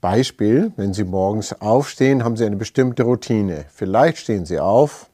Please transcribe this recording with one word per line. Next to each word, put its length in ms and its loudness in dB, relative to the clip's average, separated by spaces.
Beispiel. 720 0
Wenn 200 -4
Sie 80 -4
morgens 580 -4
aufstehen, 640 2
haben 120 -2
Sie 120 0
eine 100 -4
bestimmte 460 -2
Routine. 680 -2
Vielleicht 480 0
stehen 300 -4
Sie 120 -4
auf 540 0